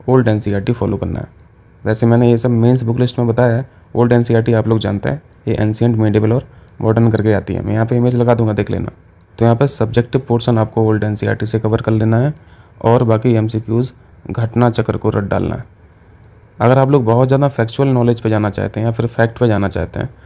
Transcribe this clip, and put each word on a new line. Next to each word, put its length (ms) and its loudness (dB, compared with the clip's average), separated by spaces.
ओल्ड 200 4
एनसीईआरटी 460 -2
फॉलो 240 -2
करना 220 -6
है। 160 -14
वैसे 220 0
मैंने 240 4
ये 80 4
सब 140 -2
मेंस 320 2
बुक 160 -2
लिस्ट 200 -2
में 80 0
बताया 280 2
है। 100 -4
ओल्ड 180 2
एनसीईआरटी 400 2
आप 140 0
लोग 120 0
जानते 300 -4
हैं, 120 -6
ये 80 -2
एंशिएंट, 420 0
मिडिवल 360 2
और 140 -4
मॉडर्न 300 2
करके 220 2
आती 200 -2
है। 80 -4
मैं 120 -4
यहाँ 120 0
पे 120 0
इमेज 180 2
लगा 200 2
दूंगा, 180 0
देख 180 -4
लेना। 200 -6
तो 80 2
यहाँ 100 4
पे 120 2
सब्जेक्टिव 600 -2
पोर्शन 300 0
आपको 260 0
ओल्ड 200 0
एनसीईआरटी 420 -4
से 140 -2
कवर 220 0
कर 100 -2
लेना 260 2
है 160 0
और 220 4
बाकी 300 2
एमसीक्यूज़ 580 -2
घटना 400 0
चक्र 280 -2
को 120 -4
रट 160 0
डालना 300 -2
है। 100 -12
अगर 180 4
आप 120 4
लोग 160 2
बहुत 220 2
ज़्यादा 220 2
फैक्चुअल 400 -2
नॉलेज 320 0
पे 80 -2
जाना 200 0
चाहते 300 -6
हैं 80 -2
या 40 0
फिर 160 -2
फैक्ट 320 -2
पे 80 2
जाना 220 0
चाहते 300 -6
हैं 100 -6